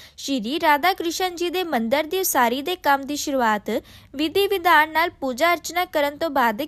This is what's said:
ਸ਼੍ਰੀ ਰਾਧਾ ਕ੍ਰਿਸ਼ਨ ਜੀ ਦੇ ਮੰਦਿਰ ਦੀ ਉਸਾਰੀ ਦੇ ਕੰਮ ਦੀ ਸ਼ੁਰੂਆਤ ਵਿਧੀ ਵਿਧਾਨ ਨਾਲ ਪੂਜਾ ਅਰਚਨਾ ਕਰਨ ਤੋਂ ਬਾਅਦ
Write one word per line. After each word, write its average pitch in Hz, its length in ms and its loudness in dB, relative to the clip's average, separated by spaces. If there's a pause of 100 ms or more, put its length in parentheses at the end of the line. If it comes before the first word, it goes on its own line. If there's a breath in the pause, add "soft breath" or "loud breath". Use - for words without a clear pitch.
(180 loud breath)
ਸ਼੍ਰੀ 269 420 -4
ਰਾਧਾ 311 340 4
ਕ੍ਰਿਸ਼ਨ 349 420 -4
ਜੀ 349 140 -4
ਦੇ 359 140 -2
ਮੰਦਿਰ 277 420 0
ਦੀ 359 140 -4
ਉਸਾਰੀ 262 420 0
ਦੇ 359 140 -4
ਕੰਮ 277 300 0
ਦੀ 285 100 -6
ਸ਼ੁਰੂਆਤ 233 540 -2 (460 loud breath)
ਵਿਧੀ 320 320 0
ਵਿਧਾਨ 339 440 4
ਨਾਲ 330 180 2 (100)
ਪੂਜਾ 277 340 0
ਅਰਚਨਾ 339 320 -4
ਕਰਨ 294 320 -2
ਤੋਂ 330 120 -2
ਬਾਅਦ 240 380 0